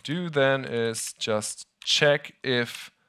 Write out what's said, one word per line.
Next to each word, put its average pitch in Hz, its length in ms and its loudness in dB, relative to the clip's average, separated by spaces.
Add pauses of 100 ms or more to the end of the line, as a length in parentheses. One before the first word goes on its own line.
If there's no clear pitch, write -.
do 175 260 -4
then 135 360 2
is 117 540 -4
just - 460 -2 (180)
check - 500 2 (100)
if, 120 480 -2 (180)